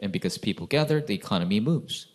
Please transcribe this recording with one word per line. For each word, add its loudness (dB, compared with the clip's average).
And -2
because -2
people -2
gather, 2
the -2
economy 0
moves. 0